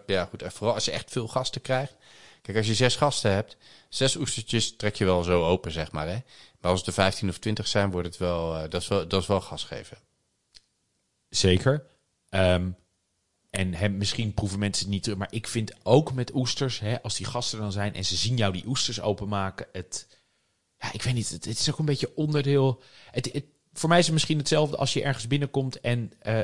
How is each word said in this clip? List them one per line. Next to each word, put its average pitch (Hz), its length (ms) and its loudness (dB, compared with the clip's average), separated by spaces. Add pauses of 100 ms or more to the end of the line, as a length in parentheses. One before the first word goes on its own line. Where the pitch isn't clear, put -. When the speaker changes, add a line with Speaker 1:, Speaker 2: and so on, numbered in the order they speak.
Speaker 1:
ja 92 200 0
goed, - 160 -12
en 92 100 -8
vooral 107 240 0
als 104 100 -2
je - 60 -2
echt - 200 -8
veel 117 160 -4
gasten - 340 -4
krijgt. 131 340 -2 (460)
Kijk, 101 160 -2
als 110 100 2
je 113 60 2
zes 123 220 4
gasten 139 360 2
hebt, 98 260 0 (320)
zes 135 260 0
oestertjes 120 600 -2
trek 107 200 -2
je 104 100 2
wel 90 180 4
zo 87 220 4
open, 90 260 2
zeg 78 200 -6
maar, 78 160 -4
hè. 92 100 -4 (440)
Maar 90 100 2
als 92 80 2
het - 80 -8
er 90 60 -6
vijftien 98 360 0
of - 80 -6
twintig 107 300 -4
zijn, 101 240 2
wordt 87 160 -4
het 85 100 -12
wel, 85 380 -2
eh, 80 140 -4
dat 87 120 -2
is - 60 -8
wel, 95 200 0
dat 95 140 0
is 90 60 -6
wel 98 140 2
gas - 220 -12
geven. - 340 -12 (1300)
Speaker 2:
Zeker. 110 540 4 (460)
Ehm, 90 400 2 (800)
en, 92 240 -2
hè, 101 160 0
misschien 101 440 -2
proeven 98 260 -2
mensen 101 260 -2
het 101 80 -2
niet 95 100 -2
terug, 104 140 -4
maar 98 140 -4
ik - 160 -6
vind 110 260 -4 (100)
ook 135 300 4
met 127 220 -4
oesters, 127 440 -2
hè, 110 220 -2
als - 140 -6
die 95 100 -6
gasten 113 340 -4
dan 104 120 -4
zijn 101 220 -2
en 95 120 -6
ze 92 100 -2
zien 113 220 0
jou 101 160 4
die 90 140 -6
oesters 123 340 -2
openmaken, 98 680 -2
het, - 360 -10 (680)
ja, - 160 -8
ik 104 80 -8
weet 123 120 0
niet, 117 160 -2
het, - 160 -10
het - 140 -4
is - 120 0
ook - 80 -4
een 156 60 0
beetje - 300 -2
onderdeel. 143 680 2 (300)
Het, 127 220 -4
het, 143 100 -4 (300)
voor - 160 -2
mij 170 80 8
is 175 80 8
het 160 80 2
misschien 156 240 2
hetzelfde 151 400 2
als - 160 0
je 131 100 0
ergens 127 240 -2
binnenkomt 135 540 0
en, 120 380 -2
eh, 110 240 0